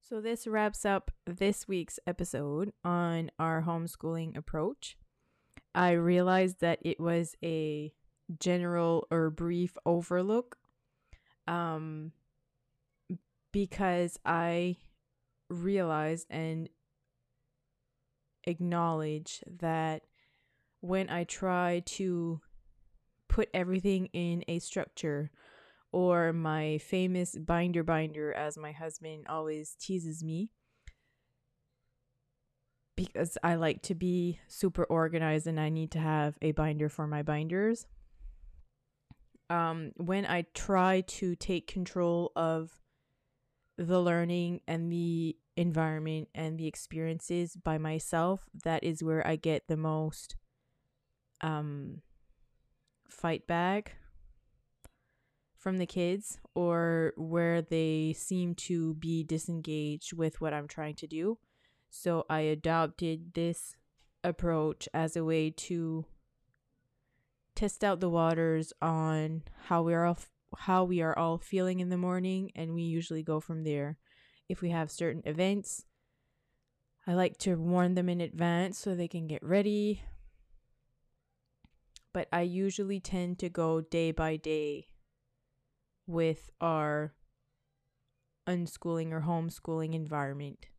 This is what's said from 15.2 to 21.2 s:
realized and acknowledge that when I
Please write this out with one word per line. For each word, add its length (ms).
realized 800
and 380
acknowledge 1000
that 440
when 280
I 140